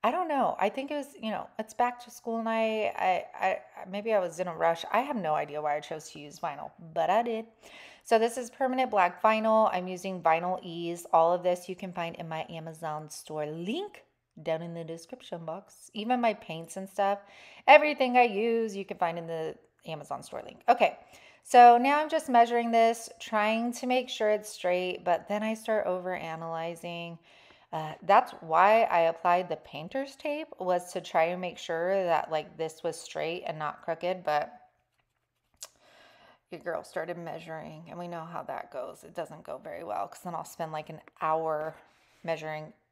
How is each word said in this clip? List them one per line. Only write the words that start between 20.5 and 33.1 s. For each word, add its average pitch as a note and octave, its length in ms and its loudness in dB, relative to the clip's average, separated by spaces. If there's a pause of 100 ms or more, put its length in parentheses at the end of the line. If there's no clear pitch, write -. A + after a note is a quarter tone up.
Okay, - 280 6 (480)
so A#3+ 340 12
now C#4 220 4
I'm D#4 80 -2
just D#4 200 0
measuring A#3 420 6
this, A3+ 400 4 (100)
trying A3 540 0
to B3+ 120 -8
make B3 220 0
sure G#3+ 220 0
it's G#3 180 0
straight, F3+ 560 -2
but E3+ 240 0
then G#3 140 -2
I A3 120 -2
start A3 320 -2
overanalyzing. E3+ 1300 -6 (540)
Uh, D#3 200 -8 (100)
that's G3+ 380 6
why F#3 440 6
I F3 160 2
applied F3 480 2
the D#3+ 80 -4
painter's C4+ 600 -10
tape, D4+ 320 -6 (100)
was F3+ 340 -2
to F#3 80 -4
try E3 240 2
and F3+ 160 -2
make F3 160 -8
sure F3+ 480 -2
that, E3 260 0
like, D#3+ 280 -4
this D#3+ 240 -8
was E3 180 -4
straight D#3+ 460 -6